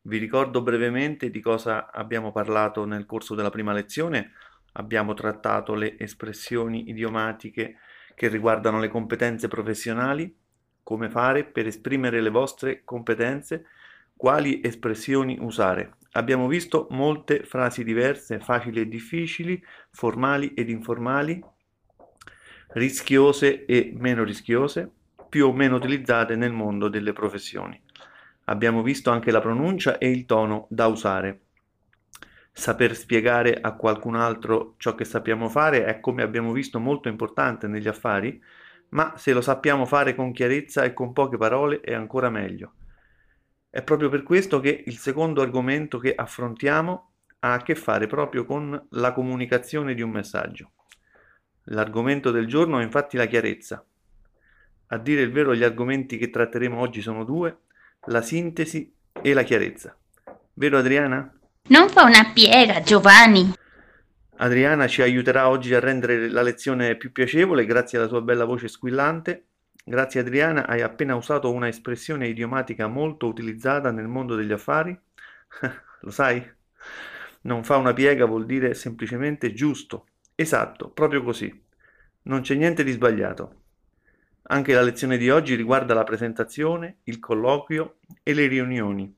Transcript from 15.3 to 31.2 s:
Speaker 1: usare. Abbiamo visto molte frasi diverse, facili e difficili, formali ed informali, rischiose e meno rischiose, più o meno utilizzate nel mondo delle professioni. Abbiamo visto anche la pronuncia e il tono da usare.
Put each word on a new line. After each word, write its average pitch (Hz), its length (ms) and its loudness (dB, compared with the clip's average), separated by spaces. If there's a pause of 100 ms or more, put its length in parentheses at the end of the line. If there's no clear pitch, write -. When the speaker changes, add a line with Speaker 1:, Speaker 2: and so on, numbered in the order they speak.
Speaker 1:
usare. 95 580 -2 (160)
Abbiamo 127 340 0
visto 160 460 -2
molte 147 500 -2
frasi 123 420 -4
diverse, 113 560 -2
facili 117 400 -2
e 110 80 -4
difficili, 165 720 -8 (280)
formali 135 640 -2
ed 117 160 -6
informali, 123 760 -4 (1200)
rischiose 139 1000 2
e 120 320 2
meno 120 260 0
rischiose, 123 680 -2 (380)
più 147 160 4
o 127 60 4
meno 127 240 2
utilizzate 123 600 0
nel 120 160 -2
mondo 104 360 -2
delle 104 260 -4
professioni. 98 680 -8 (680)
Abbiamo 113 360 0
visto 135 280 -2
anche 117 200 0
la 113 100 4
pronuncia 143 560 -2
e 127 140 0
il 127 160 -2
tono 107 420 0
da 113 200 0
usare. 98 540 -2 (1080)